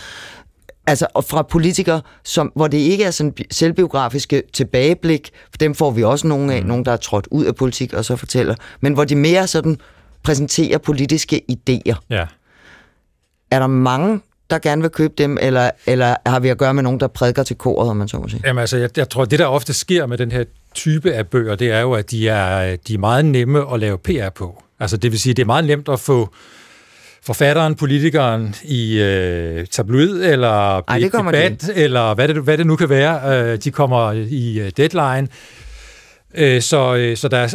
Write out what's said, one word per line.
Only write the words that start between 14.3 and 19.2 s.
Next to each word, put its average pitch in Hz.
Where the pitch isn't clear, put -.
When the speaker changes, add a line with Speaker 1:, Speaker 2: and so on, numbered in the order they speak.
Speaker 1:
der 160
gerne 151
vil 160
købe 156
dem, 143
eller, 127
eller 123
har 127
vi 127
at 123
gøre 135
med 139
nogen, 127
der 135
prædiker 123
til 123
koret, 117
om 107
man 104
så -
må -
sige? 110
Speaker 2:
Jamen, 127
altså, 117
jeg, 120
jeg 139
tror, 127